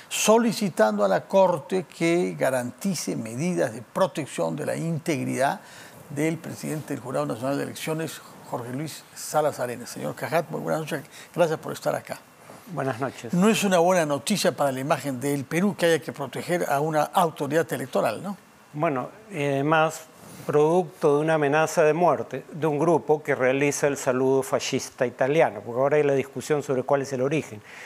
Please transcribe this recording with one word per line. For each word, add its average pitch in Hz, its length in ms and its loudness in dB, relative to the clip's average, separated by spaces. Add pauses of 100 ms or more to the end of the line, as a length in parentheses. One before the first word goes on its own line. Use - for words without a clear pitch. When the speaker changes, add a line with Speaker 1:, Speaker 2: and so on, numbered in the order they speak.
Speaker 1:
solicitando 214 960 2
a 202 40 4
la 180 180 2
Corte 185 600 2
que 170 520 0
garantice 135 760 -2
medidas 139 560 -2
de 117 100 -12
protección 165 720 -2
de 147 120 -6
la 120 100 -2
integridad 143 840 -2 (500)
del 156 280 -2
presidente 147 560 -8
del 117 80 -8
Jurado 135 240 -4
Nacional 131 300 -4
de 139 80 -4
Elecciones, 156 560 -6 (300)
Jorge 123 220 -8
Luis 143 300 -8 (120)
Salas 151 440 -2
Arenas. 123 320 -8
Señor 147 240 -8
Kahat, 147 360 -2
muy - 100 -6
buenas 160 220 -2
noches. 151 200 -6 (320)
Gracias 156 240 2
por - 140 -10
estar 143 220 -2
acá. - 240 -8 (540)
Speaker 2:
Buenas 135 280 -4
noches. 120 320 -6
Speaker 1:
No 185 160 6
es 208 160 4
una 185 140 4
buena 170 280 4
noticia 151 460 0
para 139 180 2
la 131 80 -4
imagen 135 400 -2
del 143 260 -2
Perú 180 320 0
que 175 100 2
haya 165 120 4
que 131 140 -10
proteger 143 560 -4
a 139 120 0
una 156 220 0
autoridad 156 680 0
electoral, 135 500 -2
¿no? 185 140 -8 (360)
Speaker 2:
Bueno, 147 360 -2 (240)
y 180 120 -6
además, 156 580 2 (440)
producto 151 680 4
de 147 80 2
una 160 100 2
amenaza 156 480 2
de 151 120 6
muerte 143 580 0
de 156 160 -2
un 147 100 0
grupo 151 460 2
que 143 100 0
realiza 139 540 2
el 139 80 0
saludo 131 480 2
fascista - 600 -2
italiano, 127 640 2
porque 120 140 -4
ahora 139 160 4
hay 151 80 4
la 139 100 2
discusión 135 480 -2
sobre 127 220 -2
cuál 139 180 2
es 127 100 -6
el 127 100 -2
origen. 135 380 -2 (260)